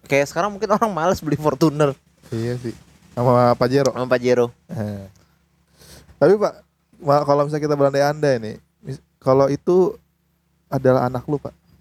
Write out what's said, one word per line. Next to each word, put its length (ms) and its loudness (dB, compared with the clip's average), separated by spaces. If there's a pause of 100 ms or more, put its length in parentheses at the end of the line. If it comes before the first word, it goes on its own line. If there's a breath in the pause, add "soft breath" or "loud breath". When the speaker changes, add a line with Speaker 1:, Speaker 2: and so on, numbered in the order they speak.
Speaker 1:
Kayak 220 0
sekarang 220 -4
mungkin 200 -6
orang 180 0
males 300 -2
beli 180 -4
Fortuner. 560 0 (380)
Speaker 2:
Iya 260 -4
sih. 160 -10 (400)
Sama 400 4
Pajero. 400 0
Speaker 1:
Sama 160 -6
Pajero. 380 2 (240)
Speaker 2:
Eh. 340 -8 (1120 loud breath)
Tapi 180 4
Pak, 180 -2 (440)
ma-, 260 2
kalau 220 2
misalnya 160 -4
kita 140 -2
berandai-andai 640 0
nih, 160 -10 (260)
mis-, 220 -14 (160)
kalau 320 2
itu 440 0 (720)
adalah 380 2
anak 220 -6
lu, 100 -4
Pak. 160 -10 (280)